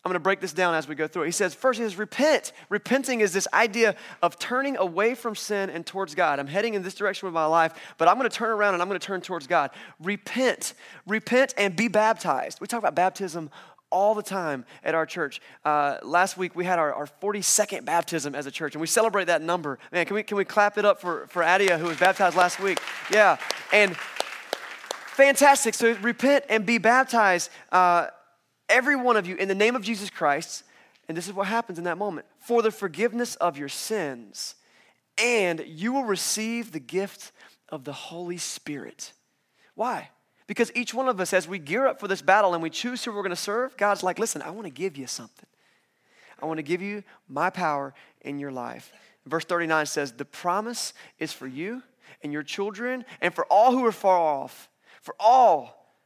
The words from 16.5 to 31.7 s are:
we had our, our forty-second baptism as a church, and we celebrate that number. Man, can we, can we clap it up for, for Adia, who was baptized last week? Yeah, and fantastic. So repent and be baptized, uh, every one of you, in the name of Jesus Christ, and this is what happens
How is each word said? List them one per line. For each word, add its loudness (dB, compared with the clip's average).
we -4
had 0
our, 0
our -6
forty-second -2
baptism -2
as -6
a -10
church, -8
and -8
we -4
celebrate 2
that 2
number. -4
Man, 0
can -6
we, -2
can -6
we 0
clap 2
it 0
up 4
for, -6
for -2
Adia, 6
who -2
was -4
baptized 4
last 4
week? -2
Yeah, 8
and 4
fantastic. 2
So 4
repent 4
and 2
be 2
baptized, 4
uh, 6
every 4
one 2
of 0
you, -8
in -2
the 0
name 4
of -4
Jesus -6
Christ, -2
and -8
this -8
is -12
what -4
happens -4